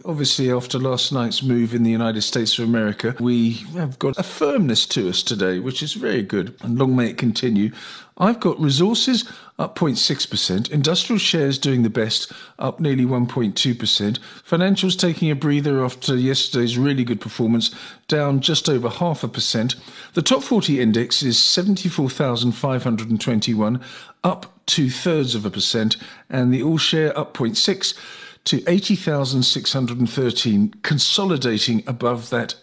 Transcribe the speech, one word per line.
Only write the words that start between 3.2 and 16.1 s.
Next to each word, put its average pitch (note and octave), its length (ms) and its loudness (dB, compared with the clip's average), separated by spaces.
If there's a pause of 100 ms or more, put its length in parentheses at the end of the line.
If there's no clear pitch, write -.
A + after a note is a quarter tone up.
we A#2+ 320 2 (220)
have D3 220 -4
got C#3 200 -2
a F#3+ 60 -4
firmness D#3 640 0
to G#2+ 200 -2
us F#2 160 -2
today, F#2 360 0
which B2+ 220 -6
is D3+ 120 -6
very G3+ 280 -2
good, F#2+ 400 -2
and A#2 160 -2
long C3 200 4
may A#2 140 0
it - 60 -10
continue. A2 540 2 (460)
I've A3+ 220 2
got F3+ 220 0
resources G3 680 2 (280)
up - 180 -4
point C#3 220 2
six - 280 0
percent, F#3 440 -2
industrial D#3+ 500 0
shares C#3 380 0
doing C3+ 260 2
the A2+ 60 4
best, A2 420 -2 (280)
up - 200 -4
nearly C3+ 260 2
one B2 220 0
point A2+ 300 -2
two B2+ 180 2
percent, G#2 440 0 (260)
financials F#3 520 2
taking E3 340 0
a D3 40 2
breather C#3+ 480 2
after B2+ 320 -2